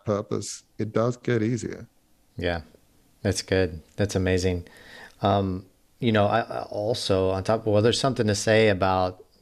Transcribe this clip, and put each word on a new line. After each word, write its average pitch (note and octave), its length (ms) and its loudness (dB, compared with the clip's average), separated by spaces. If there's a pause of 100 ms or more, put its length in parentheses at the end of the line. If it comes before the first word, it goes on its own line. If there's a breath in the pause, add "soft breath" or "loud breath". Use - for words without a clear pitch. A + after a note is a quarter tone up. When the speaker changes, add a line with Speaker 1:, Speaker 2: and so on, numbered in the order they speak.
Speaker 1:
purpose, G#2 600 -4 (140)
it G#2+ 140 -6
does A2+ 240 0
get A#2+ 240 -2
easier. A2 460 -4 (500)
Speaker 2:
Yeah, F2 260 -4 (600)
that's G2+ 200 0
good. F2+ 400 0 (120)
That's G#2 220 -2
amazing. F#2 500 0 (560 loud breath)
Um, G2 440 0 (340)
you A#2+ 100 0
know, G#2+ 160 4
I, A2 140 2
I B1+ 220 -6
also, G2+ 680 -2
on F#2+ 140 -2
top A2 160 0
of, - 60 -8
well, G#2 160 4
there's A2+ 180 2
something B2 260 0
to G#2 80 2
say A2 340 4
about F#2 560 0 (180)